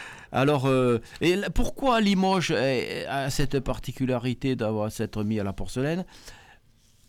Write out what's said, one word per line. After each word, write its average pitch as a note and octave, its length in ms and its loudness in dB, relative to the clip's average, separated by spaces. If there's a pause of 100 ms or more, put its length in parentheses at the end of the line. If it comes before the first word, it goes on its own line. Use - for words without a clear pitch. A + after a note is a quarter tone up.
(320)
Alors, C#3 340 2
euh, B2+ 320 4 (220)
et E3 100 4
l-, G3 240 0
pourquoi B3 460 2
Limoges F#3+ 500 2
est, A#2+ 560 0
a C3+ 240 -4
cette C#3 300 0
particularité B2+ 960 -2
d'avoir G#2+ 340 -2
s'être G#2+ 340 -4
mis G#2+ 160 0
à G2 40 -2
la G2 80 -4
porcelaine ? D3 520 -4 (1040)